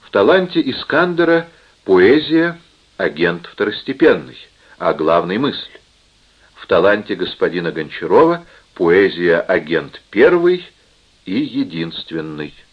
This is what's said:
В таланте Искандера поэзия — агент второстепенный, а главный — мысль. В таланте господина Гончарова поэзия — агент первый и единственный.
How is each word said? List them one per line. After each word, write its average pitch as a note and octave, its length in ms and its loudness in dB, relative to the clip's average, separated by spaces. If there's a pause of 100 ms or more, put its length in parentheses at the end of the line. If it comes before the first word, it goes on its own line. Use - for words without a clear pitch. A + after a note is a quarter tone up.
В - 100 -20
таланте E3 520 2
Искандера E3 840 0 (380)
поэзия — D3+ 760 2 (380)
агент E2+ 500 -4
второстепенный, - 920 -2 (400)
а E2+ 160 -2
главный — E2 440 0
мысль. - 320 -6 (840)
В - 120 -20
таланте G2+ 500 0
господина F2 540 -4
Гончарова F#2+ 760 0 (280)
поэзия — F2 760 2
агент D#2+ 520 -4 (100)
первый F3 560 2 (600)
и F#2+ 120 -6
единственный. B2+ 1160 -8 (180)